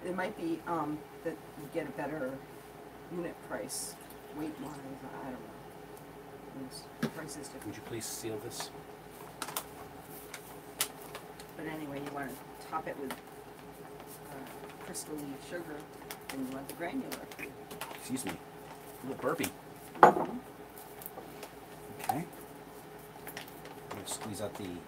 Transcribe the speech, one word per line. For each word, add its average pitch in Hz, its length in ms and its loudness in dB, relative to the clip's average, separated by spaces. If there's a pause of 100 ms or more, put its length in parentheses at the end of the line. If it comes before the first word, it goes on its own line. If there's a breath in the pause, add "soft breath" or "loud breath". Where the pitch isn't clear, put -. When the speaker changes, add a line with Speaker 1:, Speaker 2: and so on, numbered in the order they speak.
Speaker 1:
It 180 120 4
might 214 200 4
be, 165 300 4
um, 151 320 6 (260)
that 160 120 2 (240)
you 135 120 -4
get 160 140 4
a - 60 -2
better 156 400 2 (800)
unit 175 220 0 (140)
price, - 460 0 (420)
weight-wise, 147 340 0 (540)
I 135 60 -2
don't - 20 -2
know. - 1300 -8
It's, - 160 -6 (180)
the 233 80 6
price 156 280 -2
is 139 120 -4
different. - 180 -6
Speaker 2:
Would 104 100 -2
you 113 60 -8
please 113 220 -2
seal 110 400 0
this? - 260 -4 (2750)
Speaker 1:
But 156 100 -4
anyway, 151 380 -2
you 143 80 -2
wanna 139 180 -2 (400)
top 160 160 0
it - 140 0
with, 131 120 0
uh, - 1700 -8
crystalline 151 500 -2 (160)
sugar, 165 260 -2 (540)
and 135 180 0
you 131 60 -2
want 135 140 -2
the - 60 -6
granular. 135 340 0 (880)
Speaker 2:
Excuse - 280 2
me. 175 80 2
A - 760 -8
little 135 140 0
burpy. - 260 6 (540)
Speaker 1:
Mm-hmm. - 340 12 (1600)
Speaker 2:
Okay. - 180 4
I'm - 60 2 (1700)
gonna 98 180 -4
squeeze 104 320 -2
out 104 140 0
the 101 120 -2 (220)